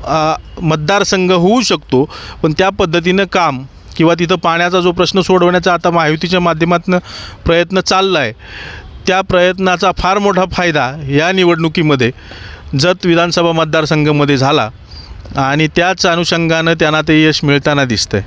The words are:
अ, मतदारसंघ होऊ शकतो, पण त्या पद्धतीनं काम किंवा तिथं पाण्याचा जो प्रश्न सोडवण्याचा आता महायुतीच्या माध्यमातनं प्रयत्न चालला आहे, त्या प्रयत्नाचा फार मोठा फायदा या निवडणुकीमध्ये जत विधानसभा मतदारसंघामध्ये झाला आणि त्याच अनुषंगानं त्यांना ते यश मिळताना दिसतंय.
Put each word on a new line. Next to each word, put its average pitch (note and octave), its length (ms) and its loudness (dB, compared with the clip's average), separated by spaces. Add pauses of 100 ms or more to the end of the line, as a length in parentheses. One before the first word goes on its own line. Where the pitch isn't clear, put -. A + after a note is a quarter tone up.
अ, D#3 300 -2 (280)
मतदारसंघ F#3 680 0
होऊ F#3 280 2
शकतो, D3+ 500 -2 (320)
पण D#3+ 100 0
त्या F#3 160 0
पद्धतीनं F#3 560 0
काम D#3 400 -2 (320)
किंवा E3+ 220 4
तिथं F3 180 0
पाण्याचा F3 440 0
जो F3 120 0
प्रश्न F3+ 280 0
सोडवण्याचा F3+ 540 2
आता F3 160 0
महायुतीच्या E3+ 500 0
माध्यमातनं E3+ 580 0 (460)
प्रयत्न F3 360 0
चालला F#3+ 380 0
आहे, A#2 140 -2 (760)
त्या F#3+ 140 2
प्रयत्नाचा F#3 760 2
फार F#3+ 200 0
मोठा G3 340 2
फायदा D3 400 0 (180)
या D#3 220 2
निवडणुकीमध्ये D#3+ 800 2 (680)
जत F3+ 260 0
विधानसभा E3+ 460 2
मतदारसंघामध्ये D3+ 840 2
झाला C3 340 0 (680)
आणि C#3+ 400 0
त्याच F3+ 300 0
अनुषंगानं E3 680 0
त्यांना D#3 280 0
ते D#3 220 4
यश D#3 200 2
मिळताना C#3+ 400 2
दिसतंय. A2 420 -2